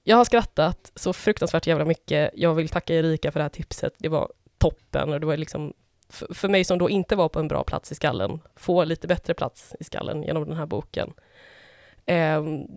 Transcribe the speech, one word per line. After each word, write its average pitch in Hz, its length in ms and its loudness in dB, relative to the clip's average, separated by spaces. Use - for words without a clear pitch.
jag 220 140 6
har 240 80 8
skrattat 180 720 0
så - 180 -4
fruktansvärt - 540 0
jävla 156 180 2
mycket. 151 480 0
Jag 170 200 4
vill 160 160 0
tacka 170 260 -2
Erika 160 360 2
för 156 80 -2
det 151 40 2
här 147 60 -2
tipset. - 480 -6
Det - 120 -4
var 160 200 0
toppen - 560 0
och 143 60 -2
det 156 60 -6
var 151 120 0
liksom 151 360 -8
f-, - 200 -14
för 190 200 -4
mig 190 140 4
som 180 140 2
då 175 120 4
inte 202 260 0
var 175 140 4
på - 100 -4
en 156 80 -2
bra 147 160 -2
plats - 280 -8
i - 40 -10
skallen, 123 440 -2
få 180 280 2
lite 160 240 -4
bättre 175 260 0
plats - 460 -8
i - 40 -12
skallen - 400 -6
genom 156 220 -4
den 147 120 -8
här 156 80 -6
boken. - 480 -6
Ehm, 156 600 0